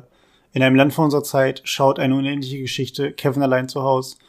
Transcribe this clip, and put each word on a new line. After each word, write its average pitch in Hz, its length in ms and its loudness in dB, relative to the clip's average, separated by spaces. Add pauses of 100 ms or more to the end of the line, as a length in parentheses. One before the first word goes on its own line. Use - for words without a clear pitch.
(520)
In 131 100 0
einem 131 140 4
Land 139 180 4
vor 160 100 2
unserer 147 200 0
Zeit, 131 400 0
schaut 135 340 2
Eine 135 160 2
unendliche 139 460 -4
Geschichte, 135 520 -6
Kevin 143 300 -2
allein 131 260 2
zu 139 140 -6
Haus 131 360 -2 (100)